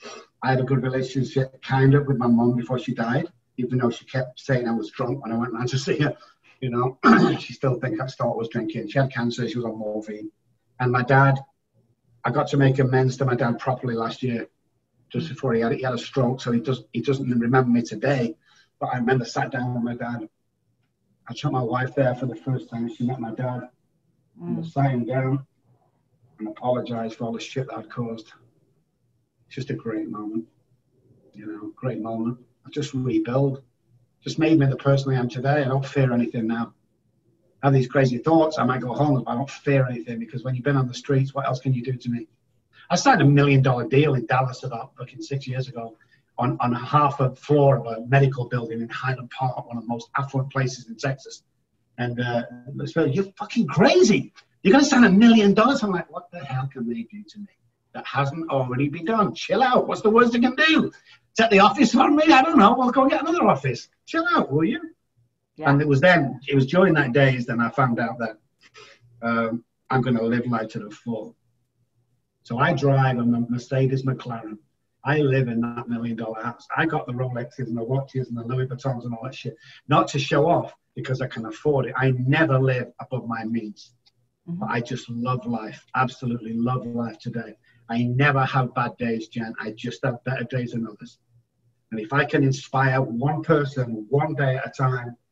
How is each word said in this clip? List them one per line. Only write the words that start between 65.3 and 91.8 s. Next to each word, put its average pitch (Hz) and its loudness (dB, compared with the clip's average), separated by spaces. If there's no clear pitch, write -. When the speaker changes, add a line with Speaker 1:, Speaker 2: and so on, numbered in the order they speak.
Speaker 2:
Yeah. 151 0
Speaker 1:
And 143 4
it 151 0
was 139 2
then, 160 4
it 143 0
was 131 4
during 180 4
that 139 0
days, 131 4
then 117 -4
I 117 0
found 120 0
out 117 -4
that, 113 -6
um, 117 -2
I'm 131 2
gonna 117 0
live 120 0
life 110 -2
to 113 -10
the 104 -12
full. 113 -10
So 117 -6
I 160 4
drive 135 4
a - -2
M-, 120 2
Mercedes 131 0
McLaren. 120 -6
I 147 0
live 131 2
in 117 -2
that 120 -6
million 117 -4
dollar 110 -8
house. 117 -10
I 160 0
got 156 -2
the 127 -8
Rolexes 123 -6
and 117 -6
the 117 -4
watches 131 -4
and 117 -8
the 113 -8
Louis 127 -4
Vuittons 131 -8
and 120 -8
all 113 -12
that 135 -12
shit, - -12
not 160 4
to 143 -4
show 147 2
off, - 0
because 127 -6
I 127 -6
can 113 -10
afford 123 -2
it. - -8
I 131 2
never 135 2
live 127 0
above 117 -8
my 117 -6
means. 110 -8
Speaker 2:
Mm-hmm. 170 -8
Speaker 1:
But 107 -6
I 120 -2
just - -10
love 123 -4
life, 240 -8
absolutely 117 -4
love 117 -2
life 117 -8
today. 110 -10
I 120 0
never 135 2
have 127 -2
bad 120 -4
days, 113 -4
Jen. 113 -8
I 110 -8
just 120 -12
have 123 -4
better 127 -4
days 123 -6
than 113 -6
others. - -18